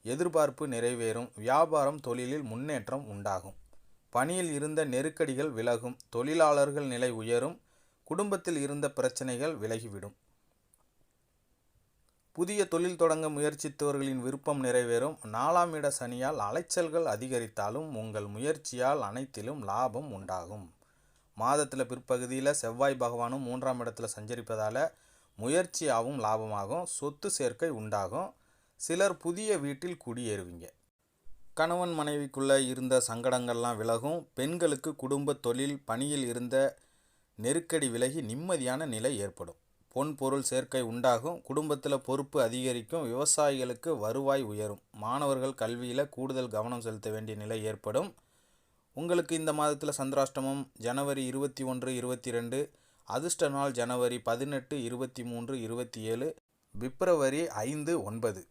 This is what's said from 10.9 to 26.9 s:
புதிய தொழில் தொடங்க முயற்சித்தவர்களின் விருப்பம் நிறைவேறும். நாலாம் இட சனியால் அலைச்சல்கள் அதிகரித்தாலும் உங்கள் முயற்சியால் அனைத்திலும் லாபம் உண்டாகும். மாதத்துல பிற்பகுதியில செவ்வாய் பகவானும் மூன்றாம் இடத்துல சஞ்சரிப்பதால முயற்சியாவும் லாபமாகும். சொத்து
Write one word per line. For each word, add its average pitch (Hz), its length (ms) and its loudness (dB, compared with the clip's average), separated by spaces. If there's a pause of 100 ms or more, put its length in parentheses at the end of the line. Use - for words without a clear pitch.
புதிய 190 360 0
தொழில் 175 280 2
தொடங்க 160 320 4
முயற்சித்தவர்களின் 143 920 -2
விருப்பம் 135 440 -2
நிறைவேறும். 123 580 2
நாலாம் 160 500 2
இட 143 260 0
சனியால் 127 400 -2
அலைச்சல்கள் 160 680 0
அதிகரித்தாலும் 120 920 -2
உங்கள் 107 300 -4
முயற்சியால் 127 760 0
அனைத்திலும் 120 600 -6
லாபம் 120 480 -2
உண்டாகும். 95 640 -8 (640)
மாதத்துல 131 480 2
பிற்பகுதியில 127 680 0
செவ்வாய் 131 500 2
பகவானும் 120 400 0
மூன்றாம் 127 400 -2
இடத்துல 113 360 -4
சஞ்சரிப்பதால 113 760 -2 (460)
முயற்சியாவும் 139 840 0
லாபமாகும். 110 640 0
சொத்து 147 460 -6